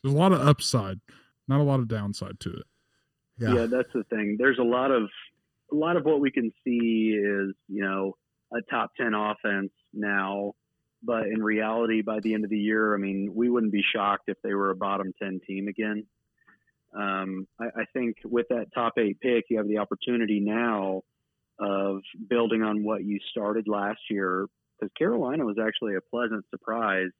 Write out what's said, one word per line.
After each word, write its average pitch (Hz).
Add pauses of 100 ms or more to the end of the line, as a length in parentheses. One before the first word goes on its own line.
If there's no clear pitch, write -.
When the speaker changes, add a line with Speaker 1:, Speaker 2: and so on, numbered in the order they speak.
Speaker 1:
There's 139
a -
lot 185
of 165
upside, 101 (480)
not 135
a 147
lot 135
of 117
downside 101
to 92
it. - (760)
Speaker 2:
Yeah. 120
Speaker 3:
Yeah, 117
that's 123
the 113
thing. 104
There's 127
a 127
lot 127
of, 120 (680)
a 151
lot 160
of 143
what 151
we 139
can 117 (140)
see 113
is, 101 (140)
you 101
know, 98 (380)
a 117
top 117
ten 117
offense 107 (220)
now, 101 (480)
but 113
in 110
reality, 110
by 107
the 110
end 107
of 98
the 107
year, 107
I 98
mean, 98
we 120
wouldn't 113
be 101 (100)
shocked 101
if 101
they 101
were 98
a 95
bottom 98 (100)
ten 95
team 98
again. 107 (880)
Um, 95 (120)
I, 117
I 117
think 120
with 120
that 117
top 117
eight 104
pick, 120
you 113
have 104
the 107
opportunity 107
now 104 (560)
of 98 (260)
building 117
on 107
what 104
you 101 (120)
started 107
last 104 (100)
year, 95 (340)
'cause 104
Carolina 156
was 104
actually 110
a 92
pleasant 113
surprise. 101